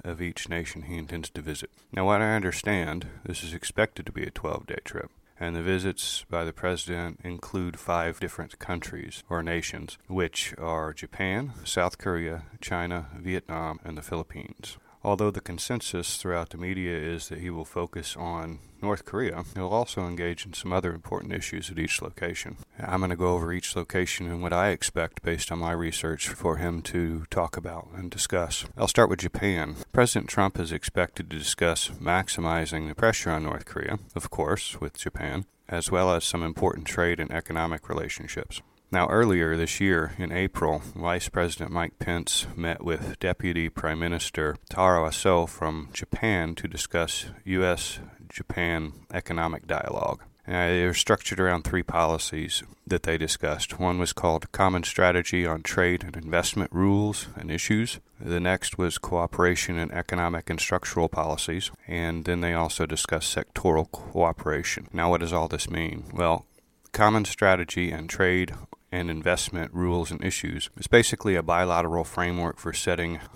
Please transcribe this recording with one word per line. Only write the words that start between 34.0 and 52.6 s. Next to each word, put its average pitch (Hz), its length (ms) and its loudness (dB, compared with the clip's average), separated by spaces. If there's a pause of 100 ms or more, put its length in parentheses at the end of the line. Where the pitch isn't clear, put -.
of - 140 -6
course, - 500 -2
with 73 160 -6
Japan, 78 480 -4 (240)
as 85 220 -2
well 90 240 6
as 85 100 2
some 87 180 0
important 85 440 0
trade 87 340 2
and 80 100 -4
economic 82 600 -2
relationships. - 720 -6 (300)
Now, 90 160 4
earlier 90 480 6
this 82 240 0
year, 85 380 2
in 87 120 -4
April, 82 500 0 (140)
Vice 87 340 -2
President 85 440 -2
Mike 85 260 -4
Pence - 560 0
met 85 300 -4
with 71 340 -2
Deputy 87 500 0
Prime 78 300 -2
Minister 80 580 -2 (120)
Taro 90 400 6
Aso 85 400 6
from 80 440 -4
Japan 87 640 0
to - 120 -6
discuss 82 580 -2 (180)
U 92 200 4
S 87 340 2 (300)
Japan 82 640 -2 (200)
economic 82 540 -2
dialogue. - 560 -2 (240)
Uh, 90 220 2
they 87 180 4
were 90 80 2
structured - 460 2
around 90 240 4
three 92 180 2
policies 80 800 0 (240)